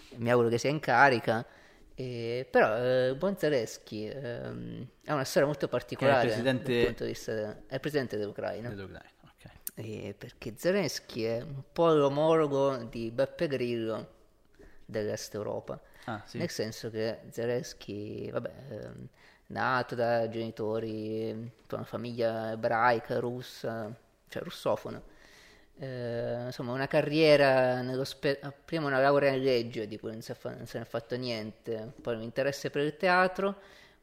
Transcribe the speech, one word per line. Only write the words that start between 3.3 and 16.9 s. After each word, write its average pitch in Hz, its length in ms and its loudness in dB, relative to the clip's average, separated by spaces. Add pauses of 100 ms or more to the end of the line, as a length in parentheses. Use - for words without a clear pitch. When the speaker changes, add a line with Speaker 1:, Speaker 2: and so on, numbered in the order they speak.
Speaker 1:
Zelensky, 110 680 -2
ehm, 120 760 -8 (200)
ha 151 80 0
una 135 100 0
storia 143 220 4
molto 147 220 -2
Speaker 2:
Che - 40 -4
è 123 40 0
il 120 40 0
Speaker 1:
particolare 131 460 4
Speaker 2:
presidente 123 500 0
Speaker 1:
dal 117 100 6
punto 117 180 -4
di 117 60 -2
vista, 117 220 -8 (340)
è - 80 -8
il 139 60 -4
presidente 143 360 -2
dell'Ucraina. 104 520 -4
Speaker 2:
dell'Ucraina, 98 420 -12 (120)
ok. - 280 -20 (260)
Speaker 1:
E 104 420 -8
perché - 380 -12
Zelensky 165 680 0
è 113 180 0
un 135 220 -10 (100)
po' 165 220 6
l'omologo 143 840 4
di 117 340 -6
Beppe 131 340 0
Grillo 120 600 -2 (760)
dell'Est 107 500 -4
Europa. 110 460 -6 (260)
Speaker 2:
Ah, 107 200 -6
sì. - 120 -10
Speaker 1:
Nel 170 120 -2
senso 110 400 -6